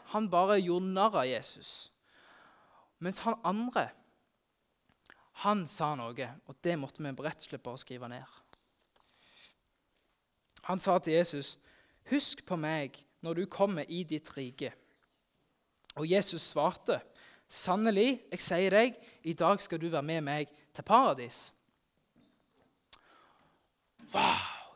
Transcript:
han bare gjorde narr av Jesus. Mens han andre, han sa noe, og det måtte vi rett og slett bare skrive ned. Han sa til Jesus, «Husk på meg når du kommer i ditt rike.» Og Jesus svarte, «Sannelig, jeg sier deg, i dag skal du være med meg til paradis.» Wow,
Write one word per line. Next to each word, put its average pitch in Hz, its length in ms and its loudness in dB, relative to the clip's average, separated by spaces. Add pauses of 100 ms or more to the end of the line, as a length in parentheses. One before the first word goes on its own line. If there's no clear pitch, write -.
(140)
han 214 180 0
bare 190 300 6
gjorde 180 340 0
narr 202 240 4
av 127 80 0
Jesus. - 600 -6 (1080)
Mens 185 240 -2
han 220 140 0 (100)
andre, 214 380 0 (1600)
han 208 160 4 (100)
sa 151 240 0
noe, 120 340 -8 (220)
og 143 60 -18 (100)
det 175 140 2
måtte 135 180 -10
vi 147 140 -6 (100)
rett 151 220 -8
og - 20 -12
slett 135 160 -12
bare 123 160 -10
skrive 123 320 -12
ned. 131 280 -16 (2250)
Han 185 160 0
sa 185 160 4
til 165 160 -2
Jesus, 160 380 0 (580)
«Husk - 380 0
på 185 100 -2
meg 151 400 -4 (240)
når 165 160 -4
du 185 80 0
kommer 196 400 0
i 170 160 -6
ditt 156 320 -8
rike.» 127 380 -8 (1200)
Og 156 160 -4
Jesus 185 320 2
svarte, 160 560 0 (500)
«Sannelig, 220 840 2
jeg 180 100 0
sier 185 320 4
deg, 233 240 6 (240)
i 165 160 -4
dag 185 240 4
skal - 160 -4
du 160 80 -4
være 160 240 -2
med 160 160 -2
meg 147 240 -4 (240)
til - 140 -12
paradis.» 175 640 2 (2500)
Wow, - 640 -2